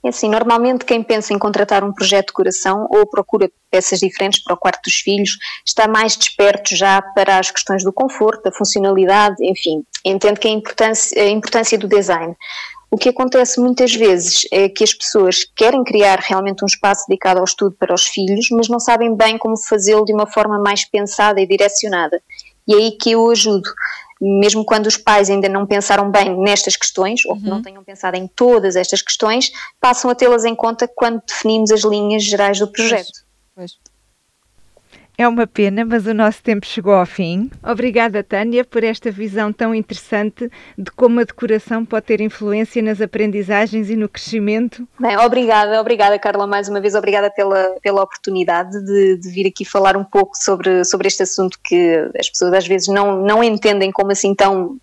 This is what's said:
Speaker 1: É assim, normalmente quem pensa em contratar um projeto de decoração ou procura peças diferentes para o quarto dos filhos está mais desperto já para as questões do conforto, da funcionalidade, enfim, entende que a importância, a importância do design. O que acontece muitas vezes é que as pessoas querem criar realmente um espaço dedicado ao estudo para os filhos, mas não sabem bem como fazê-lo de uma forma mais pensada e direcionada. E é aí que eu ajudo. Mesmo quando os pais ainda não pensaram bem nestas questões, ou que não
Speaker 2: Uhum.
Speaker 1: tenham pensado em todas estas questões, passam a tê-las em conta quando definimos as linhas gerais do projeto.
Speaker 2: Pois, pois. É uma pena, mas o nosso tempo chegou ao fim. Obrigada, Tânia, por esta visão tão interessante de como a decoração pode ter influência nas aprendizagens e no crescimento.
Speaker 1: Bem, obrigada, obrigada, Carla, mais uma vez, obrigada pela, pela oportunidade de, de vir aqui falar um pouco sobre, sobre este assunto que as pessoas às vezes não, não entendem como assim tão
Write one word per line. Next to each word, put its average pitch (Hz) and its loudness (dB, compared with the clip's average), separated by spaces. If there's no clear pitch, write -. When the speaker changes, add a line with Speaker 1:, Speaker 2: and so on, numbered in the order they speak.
Speaker 1:
É 247 -2
assim, 226 -4
normalmente 233 0
quem 233 0
pensa 214 -2
em 202 0
contratar 202 0
um 202 -4
projeto 196 0
de - -
decoração 190 -2
ou 208 6
procura 202 0
peças 185 0
diferentes 196 0
para - -4
o 175 -4
quarto - -2
dos 185 -2
filhos 196 -2
está - 0
mais 220 0
desperto 202 0
já 190 2
para 190 2
as 185 -2
questões 196 -4
do 190 0
conforto, 220 0
da 190 0
funcionalidade, 196 2
enfim, 156 -2
entende 196 2
que - -2
a 220 2
importância, 220 -2
a 202 4
importância 220 0
do 202 -4
design. 180 0
O - 0
que - 2
acontece 247 2
muitas 247 2
vezes 190 2
é 196 2
que - 0
as - 0
pessoas 185 0
querem 247 2
criar 202 2
realmente 190 -4
um 202 -2
espaço 202 0
dedicado 185 0
ao 185 2
estudo 190 -2
para - -2
os 175 0
filhos, 202 -2
mas 226 0
não 233 0
sabem 233 0
bem 220 2
como 220 -4
fazê-lo 214 2
de 214 0
uma 214 0
forma 214 0
mais 202 0
pensada 208 0
e 190 2
direcionada. 190 0
E 214 2
é 208 8
aí 220 2
que 220 -2
eu 226 4
ajudo. 214 0
Mesmo 202 2
quando 214 0
os 214 0
pais 202 2
ainda 196 2
não 196 -2
pensaram 202 0
bem 196 2
nestas 202 0
questões, 202 -2
ou - -4
que 202 -12
não 196 -4
Speaker 2:
Uhum. 220 -6
Speaker 1:
tenham 196 -16
pensado 185 -8
em 185 -6
todas 214 2
estas 180 0
questões, 233 -2
passam 247 2
a 240 2
tê-las 240 4
em 226 0
conta 226 -2
quando 233 -2
definimos 220 0
as 214 4
linhas 208 0
gerais 202 0
do 202 -2
projeto. 226 -4
Speaker 2:
Pois, 180 -16
pois. - -20
É 240 2
uma 233 0
pena, 208 -2
mas 226 -2
o 226 -4
nosso 214 0
tempo 208 -2
chegou 202 -2
ao 185 4
fim. 185 -4
Obrigada, 226 -2
Tânia, 233 -2
por 240 -4
esta 226 -4
visão 208 -6
tão 226 -4
interessante 214 -6
de 190 -12
como 240 2
a 233 2
decoração 226 -4
pode 220 -6
ter 214 -2
influência 214 -4
nas 214 -2
aprendizagens 208 -2
e 226 -2
no 214 -2
crescimento. 220 -4
Speaker 1:
Bem, 233 0
obrigada, 220 2
obrigada, 208 2
Carla, 202 -2
mais 202 -4
uma 202 -2
vez, 196 0
obrigada 202 0
pela, 190 0
pela 202 0
oportunidade 185 -2
de, 196 4
de 180 -12
vir 185 -2
aqui 190 -6
falar 196 2
um 196 -4
pouco 196 0
sobre, 185 0
sobre 185 -2
este 196 -2
assunto 185 -4
que 165 2
as - -4
pessoas 180 -2
às 190 2
vezes 185 0
não, 196 0
não 208 2
entendem 208 0
como 196 -2
assim 196 0
tão 196 0